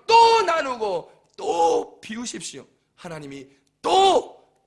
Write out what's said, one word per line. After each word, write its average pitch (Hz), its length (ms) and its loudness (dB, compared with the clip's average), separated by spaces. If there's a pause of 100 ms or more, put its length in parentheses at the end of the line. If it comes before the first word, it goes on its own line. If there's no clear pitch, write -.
또 453 360 6
나누고 254 680 -4 (240)
또 165 640 -2
비우십시오. 214 640 -14 (300)
하나님이 143 520 -16 (340)
또 370 600 2 (260)